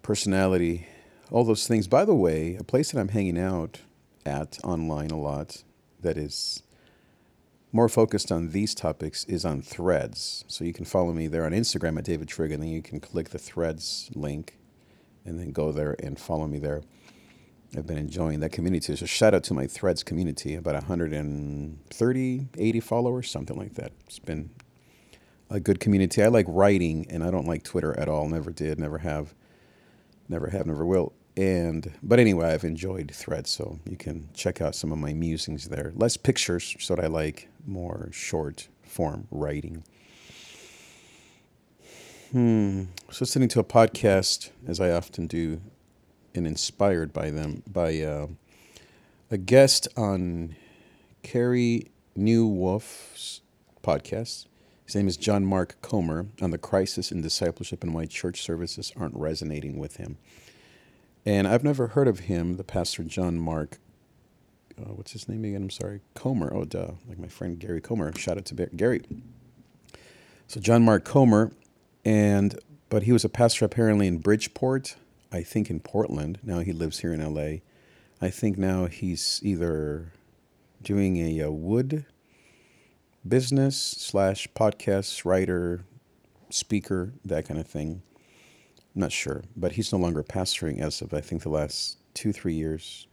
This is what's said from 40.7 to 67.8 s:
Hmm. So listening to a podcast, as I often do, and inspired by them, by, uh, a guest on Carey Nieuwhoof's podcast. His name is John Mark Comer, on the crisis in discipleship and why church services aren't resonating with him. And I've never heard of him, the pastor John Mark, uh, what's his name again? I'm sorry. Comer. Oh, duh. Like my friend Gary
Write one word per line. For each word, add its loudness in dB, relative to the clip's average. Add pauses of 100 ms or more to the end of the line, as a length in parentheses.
Hmm. 4 (280)
So -6
listening 4
to 4
a 0
podcast, 4 (160)
as -4
I 4
often -2
do, -2 (720)
and -2
inspired 0
by -2
them, -4
by, 0
uh, -4 (1040)
a -2
guest 8
on -2 (680)
Carey 2 (280)
Nieuwhoof's 2 (420)
podcast. -2 (400)
His -14
name 2
is -2
John 4
Mark 0
Comer, -2 (120)
on 0
the -4
crisis -2
in -4
discipleship -4
and -4
why -4
church -8
services -6
aren't -6
resonating -6
with -10
him. -10 (1120)
And 4
I've 4
never 2
heard 4
of 2
him, -2
the -10
pastor -4
John -2
Mark, -4 (1040)
uh, -12
what's -14
his -14
name -6
again? -4
I'm -6
sorry. -10 (140)
Comer. 0
Oh, 0
duh. -6 (140)
Like -14
my -12
friend -8
Gary -6